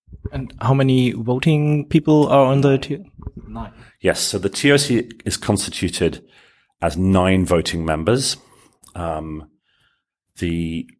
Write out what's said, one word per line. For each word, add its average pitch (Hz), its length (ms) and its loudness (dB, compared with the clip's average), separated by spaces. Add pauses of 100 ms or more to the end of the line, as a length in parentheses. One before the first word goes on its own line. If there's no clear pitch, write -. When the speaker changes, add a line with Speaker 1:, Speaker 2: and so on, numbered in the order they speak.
(300)
Speaker 1:
And 131 300 -10
how 120 140 2
many 131 360 2
voting 147 800 0
people 151 400 4
are 139 180 6
on 139 140 2
the 135 180 4
T-? 156 260 -8 (440)
Nine. 110 240 -14 (280)
Speaker 2:
Yes. 85 200 0
So - 180 -4
the 92 100 -2
T - 220 0
O 143 60 6
C 135 340 0 (140)
is - 120 -4
constituted - 880 -2 (580)
as 85 160 -2
nine 92 480 2
voting 85 400 -2
members. 82 500 -2 (580)
Um, 78 540 -10 (880)
the 85 640 -6